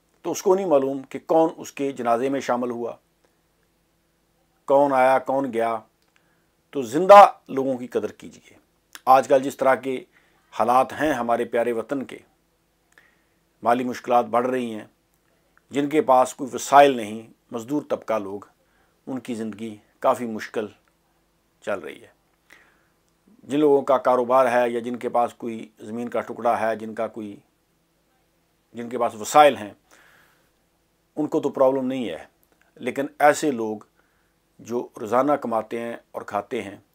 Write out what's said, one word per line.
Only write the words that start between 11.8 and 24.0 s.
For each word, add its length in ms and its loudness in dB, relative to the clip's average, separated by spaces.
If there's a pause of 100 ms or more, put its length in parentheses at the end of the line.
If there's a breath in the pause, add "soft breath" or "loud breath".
के, 200 -16 (1400 soft breath)
माली 200 2
मुश्किलात 420 0
बढ़ 200 -2
रही 240 -4
हैं, 200 -14 (840)
जिनके 280 0
पास 320 4
कोई 160 -10
वसाइल 480 4
नहीं, 320 -12 (240)
मज़दूर 380 -6
तबका 280 -4
लोग, 320 -12 (580)
उनकी 260 -10
ज़िंदगी 460 -10 (220)
काफ़ी 240 0
मुश्किल 480 -8 (880)
चल 180 -6
रही 180 -16
है। 160 -20 (1300 soft breath)
जिन 160 -2
लोगों 220 4
का 160 2
कारोबार 480 2